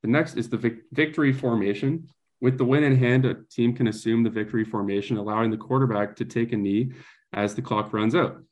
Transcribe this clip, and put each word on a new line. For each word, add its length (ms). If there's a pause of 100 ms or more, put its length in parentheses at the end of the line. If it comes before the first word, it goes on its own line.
The 60
next 280
is 120
the 80
vic-, 360
victory 400
formation. 760 (320)
With 160
the 80
win 200
in 120
hand, 280
a 100 (160)
team 240
can 140
assume 340
the 80
victory 340
formation, 520
allowing 340
the 60
quarterback 600
to 80
take 280
a 40
knee 360 (400)
as 240
the 60
clock 300
runs 220
out. 380